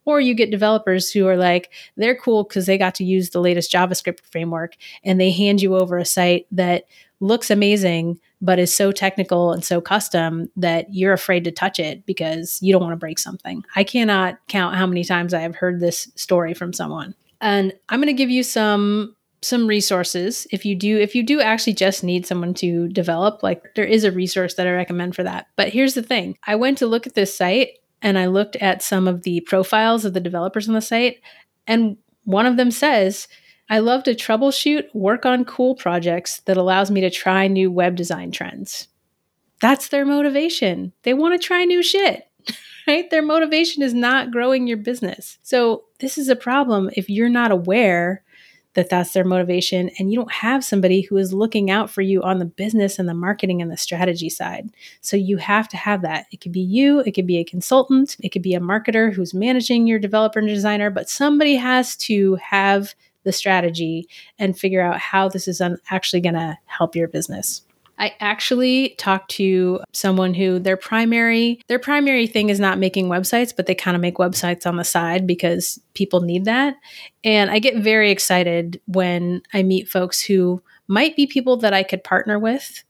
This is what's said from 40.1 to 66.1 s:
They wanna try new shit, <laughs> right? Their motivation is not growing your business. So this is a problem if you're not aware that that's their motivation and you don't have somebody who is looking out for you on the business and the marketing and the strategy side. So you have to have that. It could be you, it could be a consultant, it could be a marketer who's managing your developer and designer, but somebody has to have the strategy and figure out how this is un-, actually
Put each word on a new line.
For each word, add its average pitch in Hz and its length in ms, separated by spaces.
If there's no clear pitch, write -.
They 247 120
wanna 330 240
try 359 260
new 359 180
shit, - 460
<laughs> - 400
right? 330 240
Their 320 120
motivation 311 600
is 247 120
not 247 360
growing 247 360
your 233 100
business. 220 640
So 233 420
this 262 180
is 269 100
a 247 80
problem 247 580
if 185 140
you're 220 200
not 240 220
aware 185 720
that 180 140
that's 180 220
their 185 120
motivation 180 720
and 190 140
you 233 60
don't 226 120
have 254 320
somebody 190 380
who 196 160
is 190 160
looking 208 380
out 202 200
for 196 120
you 190 200
on 185 160
the 180 60
business 202 540
and 180 100
the 170 60
marketing 180 460
and 170 100
the 175 60
strategy 170 520
side. - 400
So - 160
you 196 220
have 214 320
to 190 80
have 202 240
that. 156 280
It - 120
could 175 100
be 185 80
you, 269 400
it 220 120
could 185 140
be 175 120
a 170 60
consultant, 262 760
it 185 80
could 180 140
be 185 120
a 175 60
marketer 220 520
who's 185 220
managing 233 520
your 226 120
developer 214 400
and 214 100
designer, 208 420
but - 180
somebody 294 480
has 254 400
to 196 400
have 196 580
the 190 80
strategy 170 760
and 190 200
figure 190 240
out 175 160
how 190 300
this 190 200
is 175 120
un-, 175 180
actually 185 300